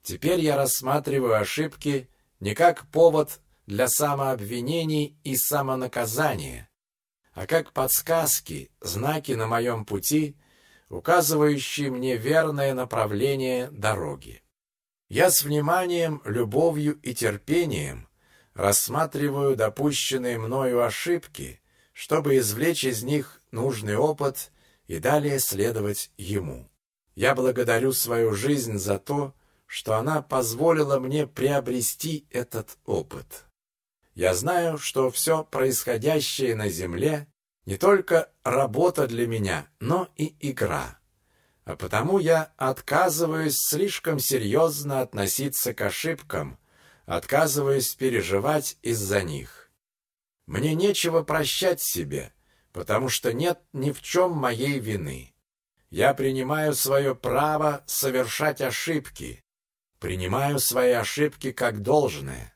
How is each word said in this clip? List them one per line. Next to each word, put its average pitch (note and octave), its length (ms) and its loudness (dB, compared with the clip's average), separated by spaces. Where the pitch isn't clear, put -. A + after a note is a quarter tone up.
Теперь F3 360 0
я D3+ 160 2
рассматриваю C3+ 840 2
ошибки C#3+ 720 -2
не G#2 140 -2
как E3 340 4
повод D#3 520 4
для G#2+ 220 0
самообвинений C#3 1400 -2
и C3 120 -4
самонаказания, B2+ 1300 -2
а F#2 140 -10
как D#3+ 260 0
подсказки, D3 960 -2
знаки C#3 500 -4
на A2+ 160 -2
моём A#2 380 -2
пути, D3 520 -2
указывающие D3 1000 2
мне B2+ 280 -2
верное C#3+ 560 2
направление B2+ 1000 0
дороги. D#2 720 -4
Я E3+ 220 4
с - 100 4
вниманием, D#3+ 840 0
любовью D3 760 0
и B2+ 120 -6
терпением G#2 920 -2
рассматриваю C#3 1000 0
допущенные C3 840 0
мною B2 460 0
ошибки – A#2 760 -4
чтобы D3 440 2
извлечь B2+ 460 0
из A#2 200 -2
них C#3+ 380 -4
нужный A2 440 -2
опыт C#3+ 560 0
и E2 120 -6
далее C#3 400 2
следовать G#2 800 -2
ему. F2 520 -6
Я C3+ 200 2
благодарю B2 560 2
свою A#2 420 0
жизнь A#2 440 0
за G2 200 0
то, C#3+ 380 -4
что - 300 -4
она D3 260 0
позволила C#3 800 2
мне C#3 280 0
приобрести C#3 1040 -2
этот A2+ 540 -6
опыт. - 600 -6
Я F2+ 180 2
знаю, E3 440 0
что C3 340 0
всё D#3+ 320 0
происходящее C3 1120 0
на G#2+ 140 -2
земле F#2 580 -2
не G2 120 -4
только F#3 540 4
работа C#3+ 640 2
для A#2 200 0
меня, G2 400 -2
но F3 360 0
и D3+ 240 -4
игра. D#2+ 600 -4
А - 120 -10
потому A2+ 420 0
я D#3+ 400 2
отказываюсь D#3 1000 0
слишком D#3+ 600 -2
серьёзно C#3 840 2
относиться B2 720 -2
к - 80 -8
ошибкам, G2 760 -4
отказываюсь C#3 880 0
переживать A#2+ 880 0
из-за G#2 400 0
них. D2+ 400 -8
Мне D#3 240 0
нечего E3+ 480 2
прощать D#3 580 0
себе, C#2+ 520 -4
потому G#2+ 340 -2
что - 240 0
нет E3+ 300 -2
ни C#3 200 -2
в - 100 -10
чём F3+ 320 2
моей C3 460 -2
вины. D#2 540 -6
Я B2+ 240 2
принимаю C3+ 600 0
своё C#3 420 2
право D3 680 0
совершать C3 760 -2
ошибки, C#3 840 -4
принимаю F#2+ 600 -2
свои B2 320 2
ошибки C3 600 -2
как A2+ 280 -2
должное. A#2+ 760 0